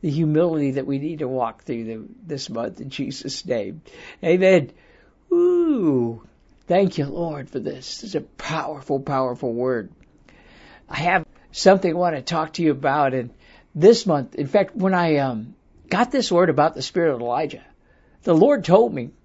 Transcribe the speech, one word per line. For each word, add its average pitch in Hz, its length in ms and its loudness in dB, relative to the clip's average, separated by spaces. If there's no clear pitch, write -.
the 160 80 -2
humility 156 600 0
that 131 160 -4
we 139 120 -4
need 151 200 -8
to 139 80 -6
walk 123 360 -6
through 117 200 -6
the, 110 240 -10
this 139 240 -10
month 113 300 -8
in 135 100 -12
Jesus' - 560 -10
name. 113 360 -6
Amen. 180 480 4
Woo. 262 960 2
Thank 185 300 2
you, 147 80 -2
Lord, 151 440 -8
for 135 100 -6
this. - 440 -10
It's 190 120 -12
a 156 60 -2
powerful, 143 760 -6
powerful 131 520 -4
word. 120 400 -4
I - 100 -10
have 170 280 0
something 190 400 4
I 160 40 -2
want 175 200 0
to 139 60 -6
talk 160 320 -4
to 175 100 -4
you 156 80 4
about. 139 420 0
And 120 180 -4
this 208 320 6
month, 147 300 -2
in 139 120 -4
fact, 196 280 0
when 190 180 0
I, 165 240 2
um, 123 380 -4
got 220 220 0
this 262 200 0
word 175 180 4
about 147 240 2
the 185 80 -10
spirit 165 320 0
of 117 80 -6
Elijah, 127 420 -4
the 170 100 2
Lord 214 320 4
told 202 280 4
me 131 180 -8